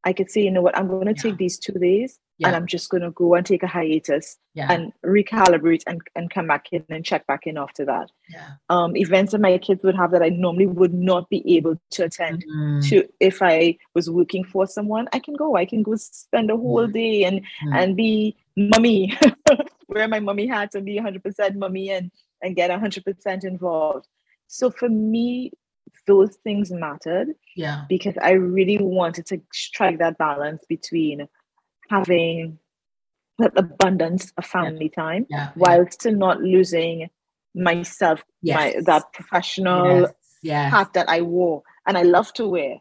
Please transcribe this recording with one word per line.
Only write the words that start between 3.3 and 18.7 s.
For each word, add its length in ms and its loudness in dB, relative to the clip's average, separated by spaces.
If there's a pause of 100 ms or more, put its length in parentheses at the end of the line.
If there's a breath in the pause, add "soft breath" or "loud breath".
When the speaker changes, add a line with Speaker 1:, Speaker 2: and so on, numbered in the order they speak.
Speaker 1:
and 100 2
take 180 0
a 40 -4
hiatus 680 -2 (180)
Speaker 2:
Yeah. 180 -6
Speaker 1:
and 200 -2 (120)
recalibrate 800 4
and, 140 -8 (140)
and 160 -8
come 160 -4
back 260 -2
in 160 -6
and 160 -10
check 220 -4
back 200 -4
in 120 -8
after 280 -8
that." 240 -4 (200)
Speaker 2:
Yeah. 200 -20 (200)
Speaker 1:
Um, 260 2
events 360 2
that 80 0
my 180 4
kids 240 -2
would 140 2
have 160 2
that 100 4
I 80 4
normally 360 0
would 280 2
not 340 0
be 140 -4 (140)
able 200 0 (160)
to 120 -2
attend 420 -6
Speaker 2:
Mm. 420 -2
Speaker 1:
to 200 4 (120)
if 220 2
I 340 4 (180 soft breath)
was 140 0
working 360 0
for 220 -2
someone, 460 -4
I 60 -2
can 160 -10
go. 220 0
I 100 2
can 160 -2
go 140 -2
spend 540 -4
a 60 0
whole 320 0
Speaker 2:
Mm. 60 -6
Speaker 1:
day 300 0
and, 160 0 (240 loud breath)
Speaker 2:
Mm. 140 -2
Speaker 1:
and 180 0
be 400 0 (200)
mummy, 640 4